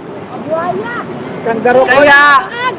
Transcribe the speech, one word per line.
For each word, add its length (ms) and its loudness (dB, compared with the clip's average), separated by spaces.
Kaya 260 6